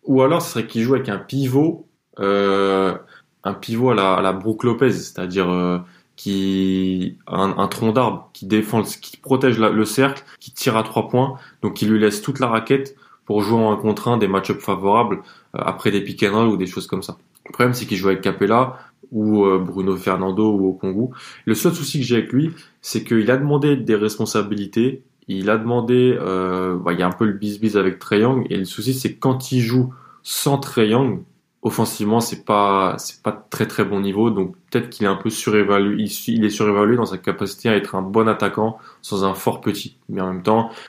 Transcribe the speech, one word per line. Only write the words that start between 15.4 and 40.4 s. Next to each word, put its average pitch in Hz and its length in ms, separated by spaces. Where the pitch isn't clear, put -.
euh, - 60
après - 300
des 98 100
pick - 220
and 101 100
roll 113 160
ou 101 80
des 90 100
choses - 200
comme 95 160
ça. - 140
Le - 80
problème, 123 200
c'est 120 120
qu'il 104 100
joue 95 140
avec 92 100
Capela 107 600
ou, 107 320
euh, 95 140
Bruno 92 360
Fernando 95 560
ou 95 200
Okongwu. 98 360
Le 110 100
seul 175 180
souci - 260
que 123 60
j'ai 117 120
avec 107 160
lui, 156 180
c'est - 240
qu'il 113 260
a 131 60
demandé 143 400
des 110 180
responsabilités, 104 1080
il 95 200
a 110 80
demandé, 120 600
euh, 92 560
bah, 87 160
il 87 80
y 92 40
a 90 40
un 90 40
peu 113 140
le 101 80
bis-bis 104 440
avec 92 200
Trae - 220
Young, 127 300
et 92 80
le 95 80
souci, 113 280
c'est 127 200
que - 60
quand 131 340
il 123 80
joue 123 320
sans - 360
Trae 120 300
Young, 113 340
offensivement, 110 600
c'est 104 240
pas, 101 540
c'est - 220
pas - 280
très, - 160
très - 180
bon 98 160
niveau, 98 300
donc 95 260
peut-être 120 180
qu'il - 160
est 98 40
un 98 60
peu 110 140
surévalué, 104 720
il 101 60
su-, - 220
il 113 140
est 104 40
surévalué 104 460
dans 117 100
sa 95 120
capacité 98 500
à 113 80
être 101 200
un 95 60
bon 110 280
attaquant 107 480
sans 98 240
un 95 80
fort - 260
petit. - 380
Mais 95 140
en 92 100
même 92 100